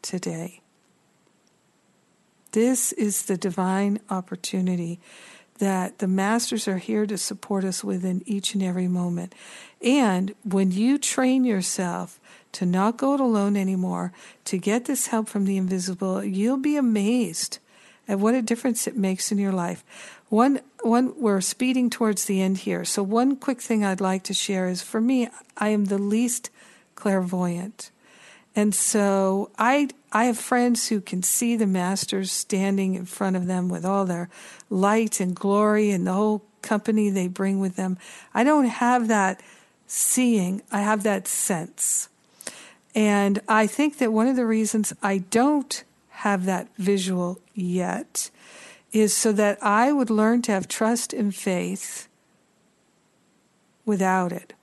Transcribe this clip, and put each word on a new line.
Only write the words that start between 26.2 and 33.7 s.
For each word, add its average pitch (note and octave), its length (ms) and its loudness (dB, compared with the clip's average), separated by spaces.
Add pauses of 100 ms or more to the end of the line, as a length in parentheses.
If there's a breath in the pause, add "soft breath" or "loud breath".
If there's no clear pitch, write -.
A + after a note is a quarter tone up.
clairvoyant. F3+ 960 -2 (680 loud breath)
And G#3 160 2
so G3 840 2
I, C4+ 320 2 (220)
I A3 120 4
have A#3 140 2
friends B3 500 2
who G#3 140 0
can F#3 200 -4
see A#3+ 340 0
the G#3+ 100 2
masters F#3+ 680 -2
standing G3 600 0
in F3+ 100 -6
front F#3+ 320 -2
of F3+ 100 -2
them F3+ 220 -2
with F3 160 -4